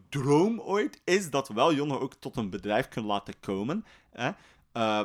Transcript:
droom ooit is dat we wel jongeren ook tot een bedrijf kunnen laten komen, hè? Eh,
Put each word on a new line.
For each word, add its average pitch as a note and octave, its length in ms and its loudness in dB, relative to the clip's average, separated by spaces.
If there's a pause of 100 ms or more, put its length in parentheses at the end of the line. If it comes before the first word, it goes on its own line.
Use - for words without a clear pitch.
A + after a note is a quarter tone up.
droom D3+ 520 2
ooit G#3 440 -4
is F3+ 260 2
dat C3+ 180 -2
we A2+ 60 -10
wel D3 200 4
jongeren C#3 260 -2
ook C3 140 -6
tot - 220 -12
een G#2+ 140 -2
bedrijf G#2 380 0
kunnen G#2+ 220 -6
laten G2+ 300 -4
komen, A2 440 -4 (260)
hè? B2 200 -4 (420)
Eh, G#2+ 320 0